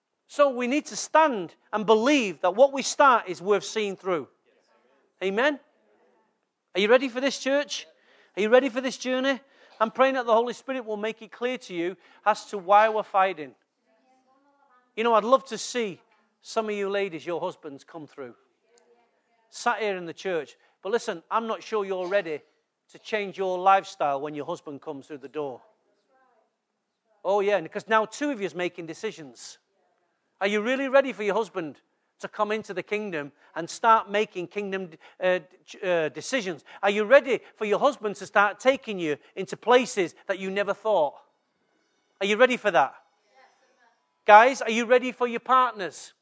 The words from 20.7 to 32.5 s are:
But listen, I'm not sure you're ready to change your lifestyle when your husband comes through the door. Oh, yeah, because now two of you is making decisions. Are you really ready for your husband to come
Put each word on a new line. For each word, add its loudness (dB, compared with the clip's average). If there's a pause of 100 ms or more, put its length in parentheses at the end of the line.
But -6
listen, -6
I'm -2
not -8
sure -6
you're -6
ready -4 (520)
to -20
change -6
your -2
lifestyle 2
when -8
your -8
husband -12
comes -14
through -14
the -18
door. -10 (1600)
Oh, 0
yeah, 0
because -10
now 2
two -6
of -8
you -4
is -10
making -8
decisions. -14 (840)
Are 0
you 0
really -2
ready 4
for -10
your 0
husband -6 (440)
to -12
come -4